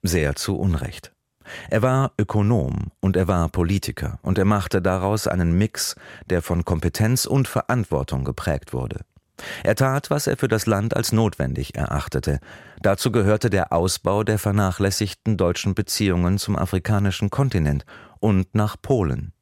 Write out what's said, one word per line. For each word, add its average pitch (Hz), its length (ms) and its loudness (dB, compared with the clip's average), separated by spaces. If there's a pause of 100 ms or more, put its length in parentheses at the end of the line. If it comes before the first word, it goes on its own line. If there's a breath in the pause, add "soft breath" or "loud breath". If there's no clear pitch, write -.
Sehr 80 320 0
zu - 200 -4
Unrecht. - 540 -2 (580 loud breath)
Er 107 140 2
war 131 340 2
Ökonom 101 840 0
und 95 160 2
er 90 100 2
war 85 220 2
Politiker 87 720 -2
und 92 160 0
er 95 60 4
machte 101 360 2
daraus 95 460 0
einen 87 320 2
Mix, - 380 -2 (340 loud breath)
der 87 120 2
von 87 220 -2
Kompetenz 110 640 0
und 131 220 0
Verantwortung 71 760 -2
geprägt 69 500 -4
wurde. 64 280 -6 (600 loud breath)
Er 107 140 2
tat, 135 340 0
was 147 160 -2
er 139 100 0
für 127 120 -2
das 107 180 0
Land 107 300 0
als 117 160 -2
notwendig 71 640 0
erachtete. 71 640 -2 (420 loud breath)
Dazu 101 300 2
gehörte 107 380 4
der 92 220 0
Ausbau 92 520 0
der 107 120 0
vernachlässigten 101 1000 0
deutschen 87 400 0
Beziehungen 95 600 2
zum - 180 -2
afrikanischen 98 760 0
Kontinent 80 560 0 (320 loud breath)
und 95 380 2
nach 107 260 0
Polen. 87 580 -2